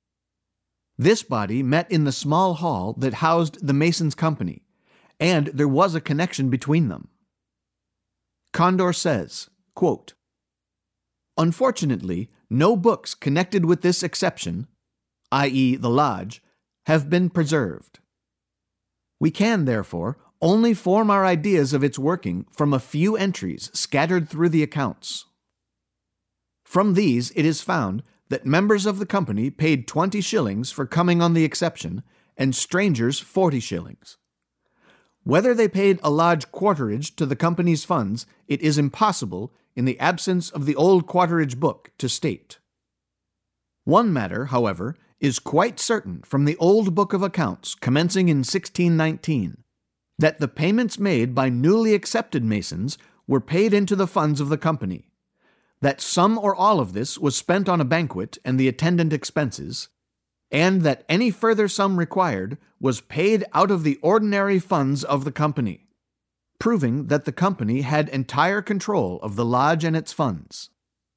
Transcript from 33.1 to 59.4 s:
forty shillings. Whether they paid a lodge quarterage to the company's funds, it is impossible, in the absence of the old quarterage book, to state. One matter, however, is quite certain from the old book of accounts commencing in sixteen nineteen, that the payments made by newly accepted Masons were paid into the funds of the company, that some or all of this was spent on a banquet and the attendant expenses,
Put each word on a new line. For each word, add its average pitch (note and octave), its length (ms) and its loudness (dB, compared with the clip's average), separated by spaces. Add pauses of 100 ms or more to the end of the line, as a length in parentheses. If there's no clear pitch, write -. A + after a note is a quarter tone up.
forty E3 400 0
shillings. - 580 -10 (1080)
Whether G#3 300 4
they A3+ 160 2
paid G3 340 2
a D3+ 60 0
lodge D#3+ 420 2
quarterage D3 640 -2
to D#3+ 100 0
the C3+ 100 -2
company's E3+ 500 0
funds, A#2 400 -2 (220)
it C#3+ 140 -2
is D3+ 160 2
impossible, B2+ 760 -2 (220)
in A#2+ 100 -2
the B2+ 140 -2
absence F3 500 0
of C#3+ 160 -6
the D3 100 0
old F3 320 4
quarterage E3 500 0
book, - 400 -4
to B2 120 -4
state. - 500 -6 (1300)
One G#3 260 4
matter, A2 340 -2
however, A#2+ 500 -2 (240)
is C#3 200 0
quite F3+ 400 0
certain G2 440 -4
from C#3 200 0
the D3 140 0
old F#3+ 360 4
book G3 200 0
of F#3+ 80 0
accounts D#3+ 540 -4
commencing F3 520 2
in C#3+ 160 2
sixteen F3 540 0
nineteen, D#3 680 -2 (540)
that D#3 220 2
the - 80 -2
payments G3+ 520 -2
made B2+ 340 0
by C3 160 0
newly G3+ 440 4
accepted - 500 -2
Masons G#2 540 -4 (300)
were C3+ 140 2
paid G3 320 0
into G3+ 220 2
the F#3+ 120 0
funds D3+ 340 0
of C#3 80 -4
the D3+ 80 0
company, A2+ 500 -4 (760)
that C#3 200 0
some G3+ 360 2
or G3+ 160 0
all F#3+ 260 2
of F#2+ 140 -4
this A2 240 -6
was C#3 180 -2
spent F#3+ 340 -2
on F3 100 2
a C#3+ 60 0
banquet C3 580 -4
and C3 160 0
the C3 80 4
attendant E3 460 0
expenses, - 760 -6 (600)